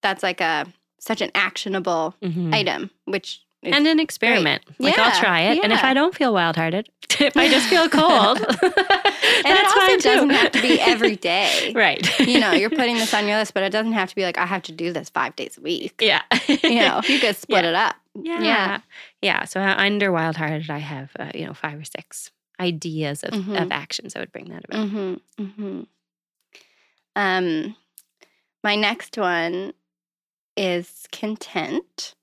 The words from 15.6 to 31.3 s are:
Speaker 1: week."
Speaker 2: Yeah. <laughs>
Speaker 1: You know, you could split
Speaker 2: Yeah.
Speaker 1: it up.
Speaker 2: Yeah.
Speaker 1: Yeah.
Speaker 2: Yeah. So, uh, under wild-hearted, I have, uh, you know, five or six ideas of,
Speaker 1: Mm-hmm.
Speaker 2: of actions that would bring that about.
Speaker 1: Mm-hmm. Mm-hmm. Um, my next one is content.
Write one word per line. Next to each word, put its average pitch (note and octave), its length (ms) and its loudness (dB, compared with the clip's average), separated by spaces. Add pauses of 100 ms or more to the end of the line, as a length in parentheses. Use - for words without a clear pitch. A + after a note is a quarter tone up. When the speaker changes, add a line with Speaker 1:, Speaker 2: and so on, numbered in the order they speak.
Speaker 1:
week." - 400 -6
Speaker 2:
Yeah. G3+ 260 2
<laughs> - 220 0
Speaker 1:
You C#4+ 320 2
know, - 280 2
you C4+ 100 2
could A3+ 180 0
split F#3+ 280 0
Speaker 2:
Yeah. E3+ 60 0
Speaker 1:
it E3 40 -2
up. G3+ 220 0 (240)
Speaker 2:
Yeah. D#4+ 220 -6
Speaker 1:
Yeah. G#3+ 380 0 (400)
Speaker 2:
Yeah. - 260 -2
So, - 140 -6
uh, G3 180 0
under G3+ 340 0
wild-hearted, D#3+ 580 -4
I D3 80 -8
have, D3 400 -12
uh, - 160 -10
you - 120 -10
know, - 80 -14
five D3+ 260 -10
or D3 40 -16
six - 460 -16 (300)
ideas D#3 640 -6
of, - 80 -8
Speaker 1:
Mm-hmm. G3+ 240 -6
Speaker 2:
of F3+ 160 -2
actions - 400 -10
that - 80 -10
would - 120 -12
bring - 180 -16
that - 140 -18
about. G#3+ 220 -6
Speaker 1:
Mm-hmm. G3 580 -8
Mm-hmm. G3 360 -12 (1400)
Um, F#3 600 -2 (840)
my G#3 140 0
next G#3+ 420 -4
one F3+ 540 -4 (840)
is F3+ 560 -4
content. - 1120 -8